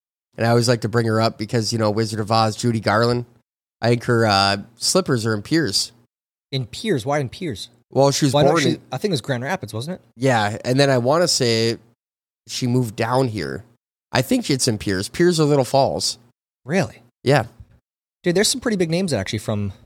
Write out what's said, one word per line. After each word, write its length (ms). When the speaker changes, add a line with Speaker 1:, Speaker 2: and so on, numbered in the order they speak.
Speaker 1:
And 100
I 40
always 180
like 140
to 80
bring 160
her 160
up 160
because, 340
you 60
know, 120
Wizard 300
of 100
Oz, 260
Judy 240
Garland, 440
I 80
think 140
her, 200
uh, 320
slippers 500
are 80
in 80
Piers. 500
Speaker 2:
In 140
Piers? 400
Why 140
in 100
Piers? 400
Speaker 1:
Well, 200
she 140
was 80
Speaker 2:
Why 100
not 100
Speaker 1:
born 100
Speaker 2:
she, 80
Speaker 1:
in 100
Speaker 2:
I 60
think 140
it 20
was 80
Grand 240
Rapids, 300
wasn't 260
it? 60
Speaker 1:
Yeah, 480
and 160
then 80
I 100
wanna 300
say 480
she 180
moved 300
down 320
here. 360
I 100
think 280
it's 160
in 120
Piers. 320
Piers 280
or 60
Little 200
Falls. 540
Speaker 2:
Really? 380
Speaker 1:
Yeah. 220
Speaker 2:
Dude, 120
there's 140
some 140
pretty 160
big 120
names 220
actually 280
from 320